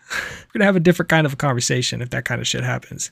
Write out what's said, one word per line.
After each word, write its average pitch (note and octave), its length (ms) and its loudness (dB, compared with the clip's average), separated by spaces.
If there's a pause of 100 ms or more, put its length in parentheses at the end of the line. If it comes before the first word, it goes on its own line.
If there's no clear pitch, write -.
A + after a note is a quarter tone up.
<laughs> - 100 -14
We're - 480 -8
gonna G3 60 6
have G3 100 4
a F3 40 4
different E3 280 4
kind D#3+ 180 4
of C#3 60 0
a C3+ 40 -8
conversation B2+ 640 0
if A#2+ 100 -6
that B2 140 -6
kind A#2+ 160 -4
of A2+ 60 -6
shit - 160 -2
happens. - 500 -6